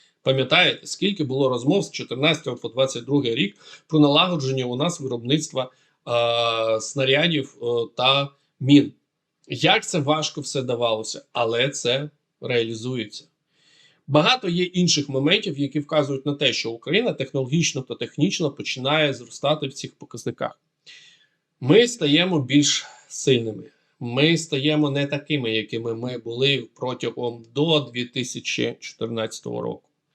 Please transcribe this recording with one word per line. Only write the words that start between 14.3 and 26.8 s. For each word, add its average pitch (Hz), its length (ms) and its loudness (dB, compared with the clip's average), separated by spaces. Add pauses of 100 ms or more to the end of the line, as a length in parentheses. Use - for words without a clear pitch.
є 175 140 2
інших 180 460 2
моментів, 143 500 0
які 143 200 -2
вказують 143 460 0
на 147 80 0
те, 139 200 0
що - 180 -6
Україна 175 420 0
технологічно 135 680 -2
та 120 140 -10
технічно 147 560 -2
починає 139 600 -2
зростати 139 540 -4
в 131 60 -10
цих - 220 -12
показниках. - 640 -8 (1000)
Ми 196 280 6
стаємо 170 520 2
більш 139 460 2 (220)
сильними. 110 560 0 (360)
Ми 139 380 2
стаємо 151 520 0
не 143 160 -2
такими, 143 460 -4
якими 113 440 -4
ми 123 220 -8
були 120 580 -2
протягом 123 680 -6 (120)